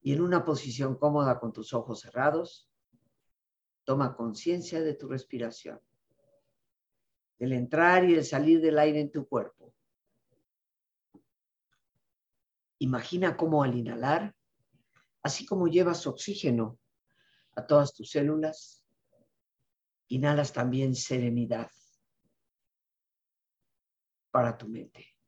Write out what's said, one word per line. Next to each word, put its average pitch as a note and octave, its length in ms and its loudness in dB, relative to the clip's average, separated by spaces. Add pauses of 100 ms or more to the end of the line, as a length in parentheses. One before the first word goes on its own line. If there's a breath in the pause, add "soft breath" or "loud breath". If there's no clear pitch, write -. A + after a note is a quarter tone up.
Y C3+ 100 0
en D3 80 2
una F3 240 2
posición C3+ 520 -4
cómoda D3 440 2
con A2+ 140 -8
tus - 180 -12
ojos A#2 280 -6
cerrados, D3+ 720 -2 (1120)
toma C3+ 300 0
conciencia D#3+ 680 -4
de D#3 120 -2
tu C#3+ 140 -14
respiración, B2+ 720 -10 (1600)
del B2+ 160 -2
entrar E3+ 500 4
y F3 100 6
el D#3+ 100 2
salir D3+ 360 4
del D#3 180 4
aire D3+ 220 4
en D3 100 -2
tu C#3+ 160 -6
cuerpo. - 460 -6 (3000)
Imagina D#3 600 -2
cómo D#3 240 2
al B2+ 120 0
inhalar, B2 600 -2 (840)
así - 240 -6
como F3+ 220 0
llevas E3+ 380 2
oxígeno A#2+ 720 -4 (760)
a - 100 -12
todas C#3+ 280 6
tus - 160 -16
células, D#3 720 -4 (1200)
inhalas C#3+ 440 0
también B2+ 420 0
serenidad A#2+ 760 -2 (2500)
para A#2+ 260 0
tu G#2+ 120 -14
mente. - 480 -16 (120)